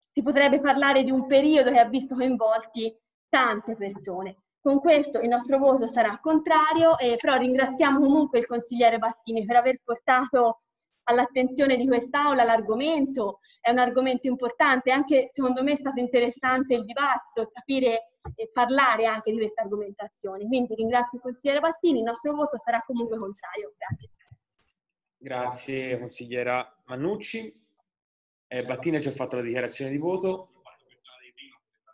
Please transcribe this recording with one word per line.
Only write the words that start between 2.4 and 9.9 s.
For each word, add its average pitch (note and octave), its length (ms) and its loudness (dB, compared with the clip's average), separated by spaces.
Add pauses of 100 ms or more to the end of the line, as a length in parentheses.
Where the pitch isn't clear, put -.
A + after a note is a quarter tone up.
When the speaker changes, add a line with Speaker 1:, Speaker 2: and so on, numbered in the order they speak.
Speaker 1:
tante A3+ 460 0
persone. G3 640 -10 (240)
Con C#4 180 2
questo C#4+ 400 2
il A#3 100 -2
nostro C4 300 0
voto C4 300 4
sarà G#3+ 320 -2
contrario, D#4+ 800 4
eh, A#3+ 180 0
però C#4 200 0
ringraziamo C4 640 2
comunque C#4+ 400 4
il A#3+ 80 -2
consigliere A#3 520 0
Battini A3+ 460 -4
per A#3+ 120 2
aver B3+ 260 2
portato B3 760 0 (460)